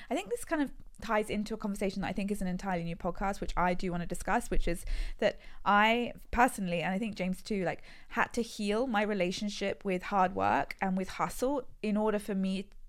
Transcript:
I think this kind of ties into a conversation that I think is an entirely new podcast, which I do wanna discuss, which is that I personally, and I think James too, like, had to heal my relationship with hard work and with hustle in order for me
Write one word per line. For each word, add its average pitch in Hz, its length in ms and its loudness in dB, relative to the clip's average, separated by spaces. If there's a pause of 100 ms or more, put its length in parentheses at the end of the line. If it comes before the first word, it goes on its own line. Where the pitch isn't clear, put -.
(100)
I 240 40 0
think 381 160 -4
this 480 140 -4
kind 311 180 0
of 247 80 0 (320)
ties 214 260 0
into 214 260 -2
a - 20 -2
conversation 202 460 -2
that - 60 -2
I - 40 -4
think 196 180 -2
is 202 100 -2
an 185 60 0
entirely 180 380 -2
new 170 120 -4
podcast, 196 440 -2
which 175 160 -2
I 180 180 4
do 175 160 0
wanna 170 160 -2
discuss, - 440 -2
which - 180 6
is 175 160 -2 (340)
that - 200 2 (260)
I 220 480 4 (180)
personally, 208 520 4
and 185 120 0
I 196 40 0
think 220 180 -4
James 185 260 -2
too, 196 220 -2
like, - 180 -2 (260)
had - 260 0
to 233 80 0
heal 220 440 0
my 214 160 2
relationship 202 840 -2
with 185 200 0
hard 190 300 4
work 202 460 2
and 190 160 2
with 190 140 0
hustle 247 560 0 (160)
in 208 140 2
order 214 220 4
for 208 160 -4
me 190 340 0 (200)